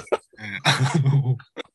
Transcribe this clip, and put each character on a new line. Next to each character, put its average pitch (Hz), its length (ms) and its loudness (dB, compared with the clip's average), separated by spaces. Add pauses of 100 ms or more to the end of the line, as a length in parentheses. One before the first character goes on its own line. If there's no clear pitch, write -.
<laughs> - 600 -10
あ 139 360 2
の、 135 360 2 (380)